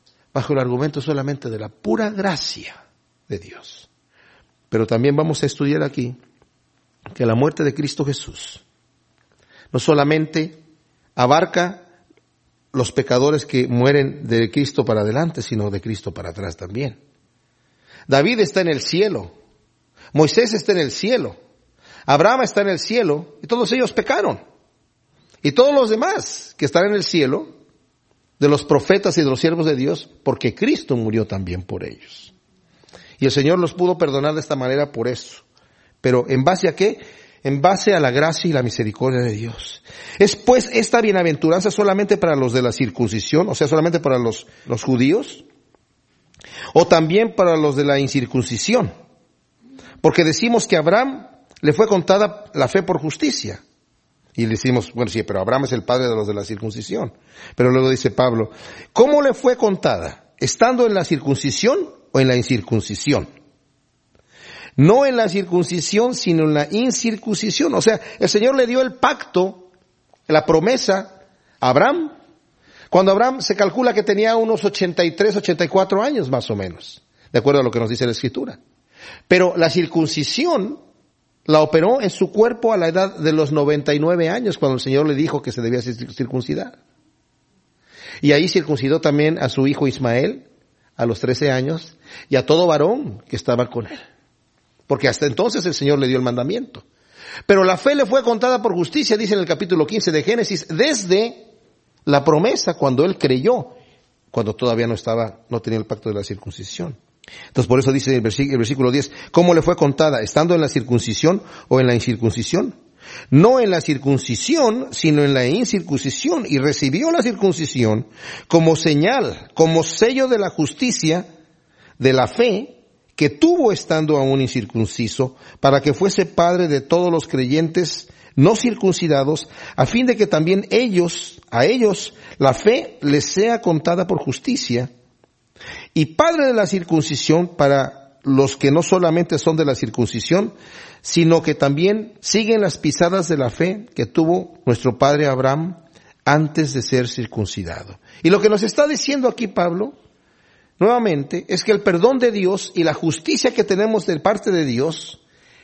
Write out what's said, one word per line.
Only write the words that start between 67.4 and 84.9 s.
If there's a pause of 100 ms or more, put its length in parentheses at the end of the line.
O
sea, (180)
el
Señor
le
dio
el
pacto, (560)
la
promesa (400)
a
Abraham, (800)
cuando
Abraham
se
calcula
que
tenía
unos
ochenta
y
tres,
ochenta
y
cuatro
años
más
o
menos, (300)
de
acuerdo
a
lo
que
nos
dice
la
Escritura. (720)
Pero
la
circuncisión (640)
la
operó
en
su
cuerpo
a
la
edad
de
los
noventa
y
nueve
años,
cuando
el
Señor